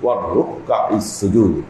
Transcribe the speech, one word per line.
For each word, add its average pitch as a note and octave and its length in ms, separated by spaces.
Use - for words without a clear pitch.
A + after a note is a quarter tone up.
والركع - 840
السجود. G2+ 800